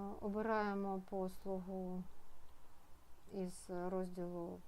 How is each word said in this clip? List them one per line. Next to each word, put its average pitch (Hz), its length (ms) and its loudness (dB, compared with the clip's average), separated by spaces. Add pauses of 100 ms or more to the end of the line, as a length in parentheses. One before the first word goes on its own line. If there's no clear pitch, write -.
(220)
обираємо 202 880 4
послугу 185 960 0 (1300)
із 185 360 -2
розділу 180 1000 0